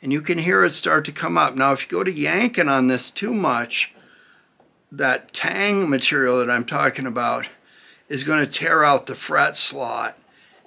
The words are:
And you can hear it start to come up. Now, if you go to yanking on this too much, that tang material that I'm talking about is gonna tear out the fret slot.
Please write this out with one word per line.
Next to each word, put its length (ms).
And 120
you 80
can 180
hear 240
it 80
start 340
to 60
come 260
up. 180
Now, 180
if 100
you 140
go 60
to 80
yanking 580
on 180
this 240
too 220
much, 600
that 420
tang 560
material 500
that 100
I'm 160
talking 400
about 420
is 160
gonna 240
tear 360
out 220
the 100
fret 400
slot. 600